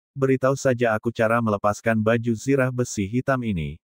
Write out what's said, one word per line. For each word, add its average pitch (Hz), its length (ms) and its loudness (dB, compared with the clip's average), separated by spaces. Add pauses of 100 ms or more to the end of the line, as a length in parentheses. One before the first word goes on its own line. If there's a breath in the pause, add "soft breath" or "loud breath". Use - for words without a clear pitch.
(140)
"Beritahu 135 440 2
saja 120 400 0
aku 117 160 -4
cara 117 280 2
melepaskan 110 600 0
baju 117 320 2
zirah 131 400 0
besi 123 320 -4
hitam 127 400 -2
ini, 80 320 -4 (160)